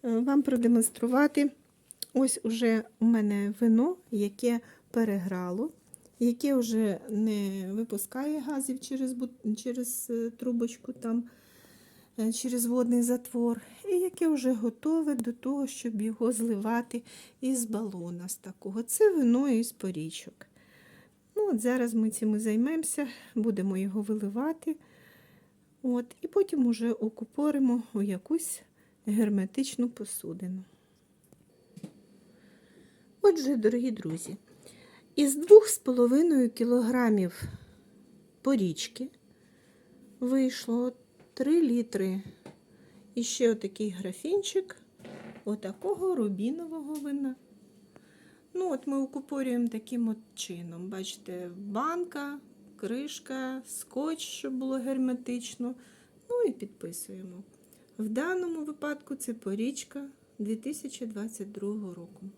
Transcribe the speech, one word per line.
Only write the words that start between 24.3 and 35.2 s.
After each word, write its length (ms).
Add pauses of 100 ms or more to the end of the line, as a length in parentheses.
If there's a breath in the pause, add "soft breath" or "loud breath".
От, 340
і 60
потім 380
уже 260
окупоримо 920 (100)
у 80
якусь 600 (440 soft breath)
герметичну 840
посудину. 720 (2500 soft breath)
Отже, 340
дорогі 360
друзі, 460 (800 loud breath)
із 200